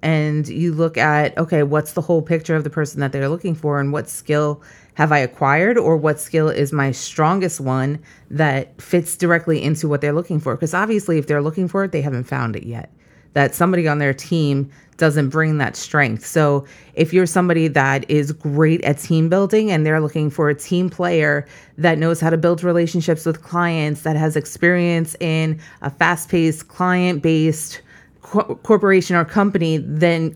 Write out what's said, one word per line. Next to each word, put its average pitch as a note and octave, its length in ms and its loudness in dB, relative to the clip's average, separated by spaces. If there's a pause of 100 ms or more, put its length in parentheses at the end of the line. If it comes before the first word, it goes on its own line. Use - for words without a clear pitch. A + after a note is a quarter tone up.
and D3+ 460 0
you E3+ 240 -2
look D#3+ 260 0
at, D3+ 400 2
okay, D#3+ 240 2
what's D3 300 0
the F3+ 80 -4
whole D#3+ 200 2
picture D#3+ 360 -2
of D3+ 80 -2
the D3 60 -6
person D3+ 280 -4
that C#3 140 -2
they're C3+ 160 -2
looking E3 260 -4
for D3 240 -2
and C#3 140 -2
what D3 160 -6
skill D3 520 -2 (340)
have D3+ 180 2
I D3 60 4
acquired D3+ 600 2
or D#3+ 180 2
what D3+ 240 0
skill D#3 280 0
is C#3+ 240 -2
my C#3 180 0
strongest E3 720 -2
one C3+ 400 -2 (280)
that C3+ 540 -2
fits F3 340 -2
directly E3+ 460 0
into D#3 240 -2
what D3 140 0
they're D3 120 -2
looking D#3+ 280 -4
for? C3 160 -4
'Cause D#3 180 -4
obviously G3+ 440 0
if C#3+ 100 -2
they're D3 120 0
looking D#3+ 280 -2
for G3 160 -2
it, F#3+ 80 -6
they D3+ 100 -2
haven't C3 220 -4
found B2 320 -6
it - 80 -12
yet. A#2 280 -12 (420)
That C#3 200 2
somebody F3 320 2
on D3+ 120 0
their C#3 160 0
team C#3+ 540 -2 (280)
doesn't D3 320 2
bring D#3 300 0
that C3+ 160 -2
strength. B2+ 500 -2
So C#3+ 420 0 (280)
if D#3+ 180 0
you're F3+ 140 4
somebody E3+ 400 2
that C3+ 420 0
is D3 220 2
great D#3 540 2
at C#3 140 0
team D#3+ 300 2
building G3 440 2
and D#3 120 2
they're D#3 160 2
looking D3+ 300 -2
for D3 180 0
a D3 60 2
team F3+ 340 -2
player D#3+ 560 0 (320)
that D#3+ 220 2
knows D#3+ 220 0
how D#3+ 100 2
to E3 60 4
build E3+ 260 2
relationships E3+ 640 0
with D#3+ 160 -2
clients, E3 600 -2
that D#3 120 -2
has D#3 220 0
experience E3+ 800 0
in D#3+ 400 -2 (240)
a C#3 80 -6
fast-paced, E3 800 0
client-based D#3+ 1120 0 (420)
co-, - 400 -4
corporation F#3+ 540 2
or E3+ 80 2
company, E3+ 540 0
then, D#3+ 580 0